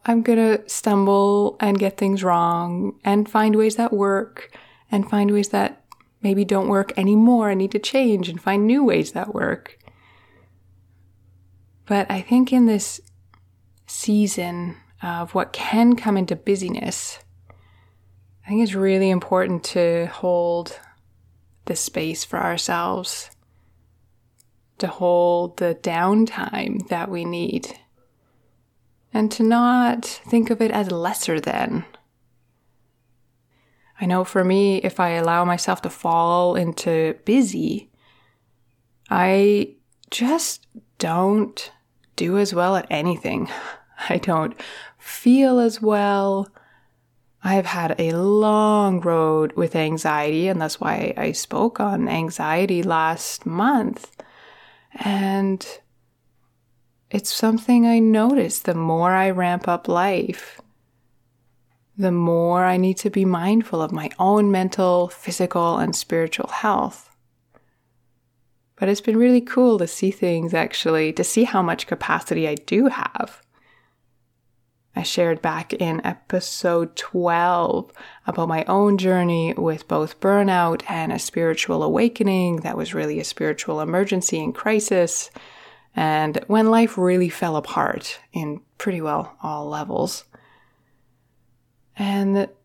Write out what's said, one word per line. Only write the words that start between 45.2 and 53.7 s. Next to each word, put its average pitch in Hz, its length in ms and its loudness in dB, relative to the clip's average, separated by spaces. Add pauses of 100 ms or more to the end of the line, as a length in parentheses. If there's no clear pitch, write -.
as 226 200 0
well. 202 680 0 (960)
I've 190 240 2
had 175 320 -4
a 165 140 0
long 208 880 4
road 160 520 2
with 170 240 -2
anxiety, 156 720 0
and 180 120 -2
that's 156 200 -6
why - 360 -2
I 160 160 -2
spoke - 480 -2
on 202 280 -2
anxiety 165 720 -2
last 165 640 -2
month. 220 680 -2 (800)